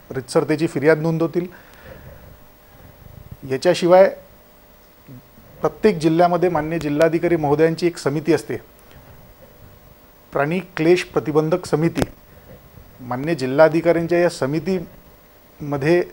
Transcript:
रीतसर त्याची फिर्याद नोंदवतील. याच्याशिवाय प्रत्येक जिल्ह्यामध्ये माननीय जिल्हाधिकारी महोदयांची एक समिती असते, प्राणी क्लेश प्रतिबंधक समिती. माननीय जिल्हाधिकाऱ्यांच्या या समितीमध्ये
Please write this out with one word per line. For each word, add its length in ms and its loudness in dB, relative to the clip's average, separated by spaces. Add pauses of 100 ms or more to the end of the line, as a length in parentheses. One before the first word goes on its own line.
(120)
रीतसर 320 -2
त्याची 240 2
फिर्याद 300 2
नोंदवतील. 500 -2 (2000)
याच्याशिवाय 640 4 (1500)
प्रत्येक 360 0
जिल्ह्यामध्ये 520 2
माननीय 300 -4
जिल्हाधिकारी 560 0
महोदयांची 520 0
एक 100 -6
समिती 360 -2
असते, 240 -4 (1700)
प्राणी 280 -2
क्लेश 440 0
प्रतिबंधक 640 -2
समिती. 360 -2 (960)
माननीय 360 -6
जिल्हाधिकाऱ्यांच्या 840 2
या 100 2
समितीमध्ये 1800 -4